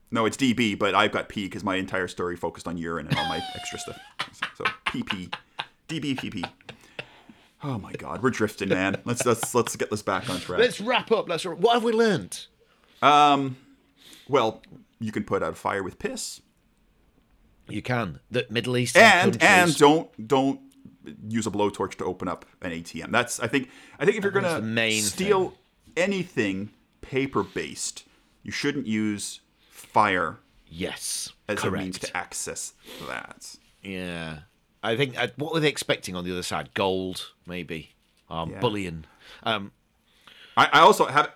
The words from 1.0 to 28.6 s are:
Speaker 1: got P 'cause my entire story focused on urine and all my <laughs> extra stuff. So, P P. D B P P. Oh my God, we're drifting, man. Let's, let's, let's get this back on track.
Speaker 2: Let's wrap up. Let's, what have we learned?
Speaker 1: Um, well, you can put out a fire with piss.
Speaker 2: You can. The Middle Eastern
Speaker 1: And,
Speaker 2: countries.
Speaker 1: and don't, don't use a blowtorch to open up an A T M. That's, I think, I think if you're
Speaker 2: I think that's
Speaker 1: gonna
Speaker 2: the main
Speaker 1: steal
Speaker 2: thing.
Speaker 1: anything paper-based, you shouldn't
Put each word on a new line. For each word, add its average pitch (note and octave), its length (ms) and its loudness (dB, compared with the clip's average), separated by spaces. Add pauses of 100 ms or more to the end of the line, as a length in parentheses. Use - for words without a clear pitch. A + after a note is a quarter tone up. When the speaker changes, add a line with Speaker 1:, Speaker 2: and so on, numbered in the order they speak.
Speaker 1:
got - 180 -4
P G2+ 200 -6
'cause F#2 140 -10
my F#2+ 120 2
entire F#2 320 -2
story F2+ 280 -6
focused E2+ 320 -8
on F2 100 -6
urine E2 300 -6
and C#3 100 -2
all G5+ 100 -2
my D#2+ 100 -4 (120)
<laughs> F#5 60 -12
extra - 240 -10
stuff. F5 180 -12 (600)
So, - 80 -6 (260)
P - 120 -4
P. F#2 260 -6 (580)
D D#3+ 120 -8
B C#3+ 160 -4
P - 140 -8
P. F#2+ 140 -8 (1200)
Oh C3+ 160 -4
my - 140 -10
God, D#2 280 -8
we're B2 80 -2
drifting, G#2 400 -2
man. F#2+ 360 0
Let's, A#2+ 200 -4
let's, A#2+ 300 2
let's A#2 200 2
get - 140 -4
this G2+ 140 -4
back F#2+ 260 -2
on F2+ 100 -4
track. F2+ 200 -4
Speaker 2:
Let's A3+ 200 0
wrap A3 320 -4
up. G3 160 2
Let's, E3+ 180 -4
what F3 280 2
have A#3 100 2
we A#3 100 2
learned? G#3 520 0 (560)
Speaker 1:
Um, C#3 560 6 (680)
well, A#2 340 2 (380)
you A2 120 -6
can G#2+ 120 -4
put F#2+ 180 0
out E2 120 -2
a - 20 -14
fire G2 260 -2
with F2+ 160 -8
piss. - 440 -8 (1300)
Speaker 2:
You G#2 140 -6
can. A2+ 380 -4 (100)
The B2 220 -4
Middle A#2+ 260 -4
Eastern B2 240 6
Speaker 1:
And, F#3+ 300 8 (100)
Speaker 2:
countries. E3+ 80 8
Speaker 1:
and F3+ 280 6
don't, D3 500 6
don't C3+ 320 2 (680)
use A2 200 -2
a G#2+ 40 -2
blowtorch G2+ 440 -2
to - 100 -8
open F#2 220 -6
up - 180 -6 (160)
an F2 100 -6
A E2 100 -6
T E2 200 -12
M. D#2+ 100 -12
That's, A#2+ 280 0
I A#2+ 80 -2
think, C3+ 220 -2 (300)
I C#3+ 60 -2
think G#3+ 120 4
if G3 60 -2
you're G3+ 80 0
Speaker 2:
I - 40 -2
think G3 80 2
that's F3 120 0
Speaker 1:
gonna B2 120 -4
Speaker 2:
the A2 60 -4
main A2 280 2
Speaker 1:
steal G#2+ 480 0
Speaker 2:
thing. - 80 -16 (400)
Speaker 1:
anything C3 720 0 (320)
paper-based, G2+ 1040 -4 (380)
you - 80 -12
shouldn't C#3+ 340 -2